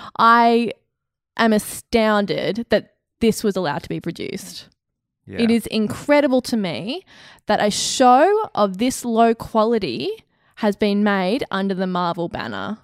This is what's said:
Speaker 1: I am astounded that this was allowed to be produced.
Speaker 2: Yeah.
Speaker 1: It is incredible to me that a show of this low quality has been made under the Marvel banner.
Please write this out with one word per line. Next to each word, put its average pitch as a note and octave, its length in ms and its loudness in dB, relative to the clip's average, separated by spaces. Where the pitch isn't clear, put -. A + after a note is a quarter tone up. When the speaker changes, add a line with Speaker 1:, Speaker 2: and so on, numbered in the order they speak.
Speaker 1:
I A#3 540 4
am A3 160 2
astounded G#3 1160 -2
that - 260 -2
this A3 220 2
was G3+ 120 0
allowed F3+ 280 -4
to - 60 -14
be D#3+ 120 -6
produced. - 680 -10
Speaker 2:
Yeah. G2 140 -10
Speaker 1:
It A3+ 120 2
is A#3 160 0
incredible C4 760 0
to - 160 -4
me F#3+ 480 -6
that G#3 180 0
a G#3 80 2
show C#4 840 4
of G3 240 0
this B3+ 260 -2
low A3+ 300 4
quality A3 760 -2
has G#3 200 0
been G#3 280 0
made G3 460 0
under G3 240 -4
the F#3 140 -2
Marvel F3 400 -4
banner. G2+ 560 -8